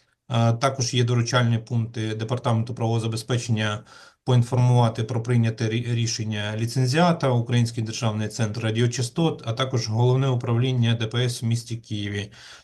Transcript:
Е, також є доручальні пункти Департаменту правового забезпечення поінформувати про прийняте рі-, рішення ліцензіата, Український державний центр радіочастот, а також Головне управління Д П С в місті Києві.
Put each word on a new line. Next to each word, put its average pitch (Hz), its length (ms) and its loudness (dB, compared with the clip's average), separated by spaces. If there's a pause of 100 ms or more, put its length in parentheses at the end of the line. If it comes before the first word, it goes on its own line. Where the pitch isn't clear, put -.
(300)
Е, 117 220 4
також 127 420 0
є 120 100 4
доручальні 117 540 2
пункти 113 560 -4
Департаменту 117 600 -2
правового 113 260 0
забезпечення 110 840 -2 (400)
поінформувати 120 800 4
про 113 180 -4
прийняте 117 460 0
рі-, 117 260 -2
рішення 110 640 -4
ліцензіата, 131 720 2
Український 120 540 0
державний 107 440 -4
центр 107 320 -4
радіочастот, 120 840 0
а 120 60 -2
також 123 360 -2
Головне 123 400 2
управління 120 680 2
Д 117 120 -2
П 120 180 -2
С 123 180 -4
в 120 40 -2
місті 113 300 -2
Києві. 101 560 -6 (320)